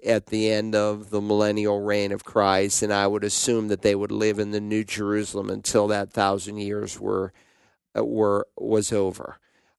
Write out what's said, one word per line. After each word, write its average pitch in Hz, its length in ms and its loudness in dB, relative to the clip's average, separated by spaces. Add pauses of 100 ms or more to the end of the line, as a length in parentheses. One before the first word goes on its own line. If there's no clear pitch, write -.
at 110 220 0
the 110 240 0
end 107 240 0
of 104 340 0
the 104 140 -2
millennial 104 580 0
reign 101 320 0
of 98 100 -6
Christ, 98 600 2
and 104 100 0
I 101 140 2
would 101 180 0
assume 110 440 0
that 101 120 -2
they 104 140 4
would 101 180 -4
live 107 260 0
in 104 120 -2
the 104 100 -4
New 107 240 -2
Jerusalem 101 640 -4
until 104 400 0
that 101 240 -2
thousand 98 460 0
years 104 420 -6
were, 98 320 -2 (640)
uh, 110 80 2
were, 107 420 2 (120)
was 110 340 0
over. 98 460 -2 (400)